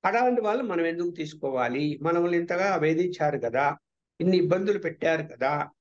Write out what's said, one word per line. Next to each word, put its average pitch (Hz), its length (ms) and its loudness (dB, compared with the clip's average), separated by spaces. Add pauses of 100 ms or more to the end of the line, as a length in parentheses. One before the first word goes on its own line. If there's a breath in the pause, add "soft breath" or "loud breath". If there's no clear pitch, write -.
అలాంటి 240 360 2
వాళ్ళు 220 240 0
మనం 170 220 0
ఎందుకు 175 240 -2
తీసుకోవాలి? 143 920 -2
మనల్ని 170 360 2
ఇంతగా 180 380 0
వేధించారు 156 640 0
కదా, 135 380 0 (440)
ఇన్ని 185 160 4
ఇబ్బందులు 185 420 2
పెట్టారు 165 440 -2
కదా 147 480 -2 (100)